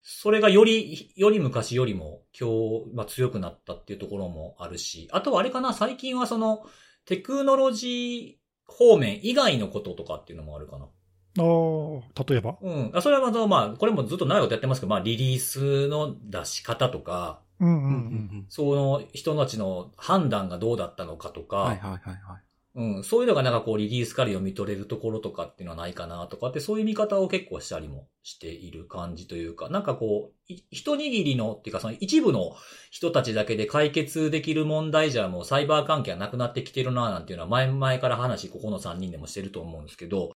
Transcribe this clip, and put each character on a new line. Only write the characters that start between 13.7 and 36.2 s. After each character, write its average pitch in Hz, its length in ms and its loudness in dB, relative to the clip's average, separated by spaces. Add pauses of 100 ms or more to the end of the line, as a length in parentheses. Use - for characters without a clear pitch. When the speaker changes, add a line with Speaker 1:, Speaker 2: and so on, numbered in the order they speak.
Speaker 1:
あ、 - 20 -16
こ - 80 0
れ 226 80 4
も 156 120 0
ず - 100 -4
っ 180 40 -6
と - 60 0
長 180 140 4
い 170 40 4
こ 113 60 2
と 117 60 2
や - 40 -2
っ - 40 -4
て 135 40 -2
ま 131 100 2
す - 40 -6
け - 60 -6
ど、 92 40 -2
ま 104 60 2
あ、 92 40 0
リ 110 180 0
リ 131 180 2
ー - 20 0
ス 139 500 0
の 151 340 -2
出 101 240 -8
し - 160 -8
方 120 260 0
と 92 120 -4
か、 87 420 -6 (180)
Speaker 2:
う 180 60 6
ん、 - 20 8
う - 20 8
ん、 170 40 8
う - 20 4
ん。 147 60 0
Speaker 3:
う - 20 -2
ん、 135 40 2
う - 20 2
ん、 - 20 4
う 135 60 0 (440)
ん。 98 60 -16
Speaker 1:
そ - 140 -6 (120)
の 139 280 2 (100)
人 156 240 -2
た 143 100 2
ち 120 80 -8
の 95 420 -4
判 170 340 2
断 98 180 -2
が 87 80 -8
ど 110 180 0
う - 40 -4
だ 90 80 -4
っ - 80 -14
た 92 100 -10
の 80 140 -12
か - 100 -14
と - 140 -14
か、 - 140 -6
Speaker 3:
は 104 180 0
い、 - 40 -8
は 101 100 -10
い、 - 20 -8
は 92 60 -8
い、 92 40 -12
は 95 380 -14
い。 - 40 -20 (360)
Speaker 1:
う 110 200 -4
ん、 98 60 -10
そ 226 160 2
う - 20 -
い - 20 2
う - 20 2
の 220 80 4
が 143 80 2
な 127 60 2
ん 120 60 2
か 113 80 0
こ 113 100 -2
う 107 60 0
リ 107 100 0
リ 123 140 -2
ー - 20 0
ス - 80 -10
か 131 120 2
ら 113 40 -2
読 95 160 -2
み 95 80 -4
取 98 180 -6
れ 98 80 -4
る 101 60 -8
と 107 140 -8
こ 113 100 -4
ろ 110 100 -4
と 107 120 -8
か 85 140 -8
っ - 120 -18
て - 60 -14
い - 20 -12
う 85 60 -10
の 82 40 -10
は 82 40 -12
な 85 100 -8
い 90 60 -10
か 87 120 -10
な 85 200 -10
と - 100 -14
か 147 120 -6
っ 139 40 -6
て、 151 80 -6
そ 214 140 -4
う 214 40 -2
い 220 40 0
う - 20 0
見 214 100 0
方 208 260 2
を 190 60 2
結 185 200 -4
構 87 140 -10
し - 100 -12
た 82 100 -6
り 78 80 -12
も 67 180 -16 (160)
し - 120 -18
て - 140 -14
い 82 220 -14
る 80 140 -16
感 87 320 -10
じ 90 120 -16
と 90 60 -12
い 85 120 -6
う 82 100 -12
か、 - 140 -10
な 190 80 -2
ん 208 40 -4
か 135 120 -2
こ 104 400 -2
う、 - 180 -20
い-、 175 180 -18
一 - 240 -2
握 277 40 -2
り 220 380 0
の 110 180 -2
っ - 80 -18
て 110 80 -12
い - 20 -10
う - 20 -10
か、 95 60 -2
そ 113 80 -6
の 113 100 -8
一 294 220 4
部 208 140 4
の 92 200 -2 (360)
人 170 200 -2
た 151 120 4
ち 113 100 -2
だ 107 140 2
け 110 100 0
で 107 80 0
解 147 280 2
決 156 380 0
で 156 120 0
き 160 100 -2
る 151 140 2
問 156 240 0
題 156 200 4
じ 123 80 0
ゃ 98 100 0
も 90 120 -6
う 87 60 -10
サ 139 140 2
イ 147 60 0
バ 151 180 4
ー - 20 -8
関 151 160 2
係 104 80 -4
は 87 80 -6
な 101 100 -6